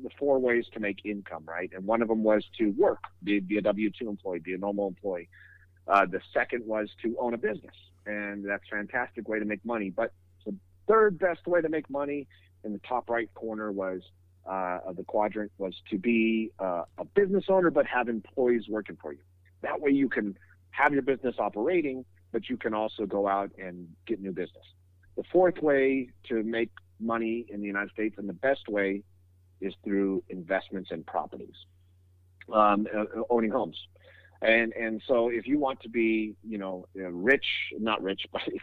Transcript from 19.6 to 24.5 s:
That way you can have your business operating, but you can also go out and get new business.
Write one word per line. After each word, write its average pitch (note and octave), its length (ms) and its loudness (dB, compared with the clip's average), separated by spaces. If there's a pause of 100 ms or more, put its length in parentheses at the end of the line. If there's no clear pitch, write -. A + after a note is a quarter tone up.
That - 180 -4
way C#3+ 100 2
you C#3 180 4
can G#2 280 -2 (340)
have C#3+ 220 4
your C3+ 100 2
business B2+ 360 -2
operating, C3 640 -2 (280)
but A#2 160 -4
you B2 80 -4
can A2 180 -4
also G#2+ 320 -2
go G2+ 220 0
out G2 300 0
and F2+ 360 -12 (120)
get G#2 140 -4
new F#2+ 120 -6
business. F2 320 -8 (520)